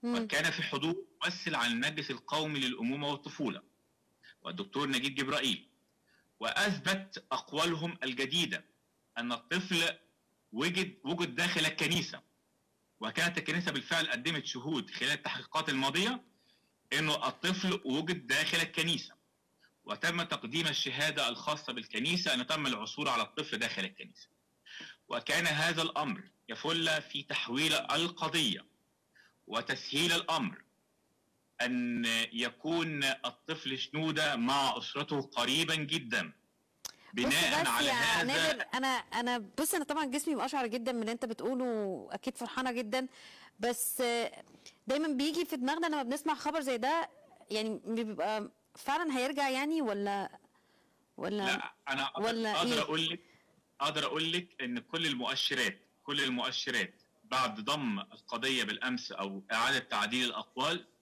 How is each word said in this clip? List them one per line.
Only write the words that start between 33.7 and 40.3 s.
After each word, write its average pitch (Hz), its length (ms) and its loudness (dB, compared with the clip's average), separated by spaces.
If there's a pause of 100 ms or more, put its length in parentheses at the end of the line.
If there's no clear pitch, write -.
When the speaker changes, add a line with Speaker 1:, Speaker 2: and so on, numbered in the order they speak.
Speaker 2:
شنودة 151 580 0
مع 127 420 2
أسرته 139 440 -2
قريبًا 139 540 0
جدًا. 127 580 -2 (800)
Speaker 1:
بص 240 120 0
Speaker 2:
بناءً 302 360 4
Speaker 1:
بس - 60 4
Speaker 2:
على 240 200 4
Speaker 1:
يا 269 60 4
Speaker 2:
هذا 233 300 4
Speaker 1:
نادر، 294 500 2
أنا، 262 140 2
أنا، 240 500 0 (200)
بص، 311 160 2
أنا 339 100 2
طبعًا 294 220 0
جسمي 285 300 0